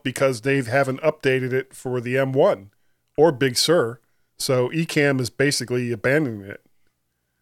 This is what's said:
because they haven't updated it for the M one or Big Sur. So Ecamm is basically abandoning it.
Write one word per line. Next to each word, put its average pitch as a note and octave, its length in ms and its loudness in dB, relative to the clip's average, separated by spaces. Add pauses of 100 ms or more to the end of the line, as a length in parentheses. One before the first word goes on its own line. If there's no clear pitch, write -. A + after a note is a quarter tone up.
because C3 380 0
they C3+ 220 0
haven't C3 400 -2
updated C3 500 0
it C3 200 -4
for B2 280 -6
the B2 180 -2
M C3+ 140 0
one C3 380 2 (460)
or D#3 140 6
Big C3 260 0
Sur. C3+ 440 0 (380)
So B2 320 0
Ecamm C#3+ 500 0
is A#2+ 100 -4
basically B2 640 -2
abandoning A#2+ 560 -2
it. G2+ 120 -14 (800)